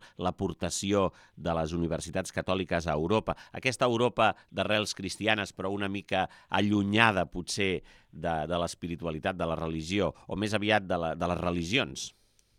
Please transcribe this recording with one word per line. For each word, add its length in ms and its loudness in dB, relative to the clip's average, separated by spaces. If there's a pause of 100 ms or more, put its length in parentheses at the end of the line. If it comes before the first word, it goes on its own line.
(180)
l'aportació 960 0 (200)
de 200 -2
les 180 0
universitats 580 -2
catòliques 560 -2
a 60 0
Europa? 420 0 (160)
Aquesta 360 -2
Europa 500 4 (140)
d'arrels 440 0
cristianes, 600 -2
però 180 -4
una 160 -2
mica 400 0 (220)
allunyada, 760 4
potser, 580 -2 (280)
de, 380 -4
de 80 -2
l'espiritualitat, 800 -4
de 100 -2
la 80 0
religió, 600 -2 (120)
o 100 -6
més 200 -2
aviat 320 2
de 80 0
la, 180 0
de 140 -2
les 140 0
religions? 640 -2 (520)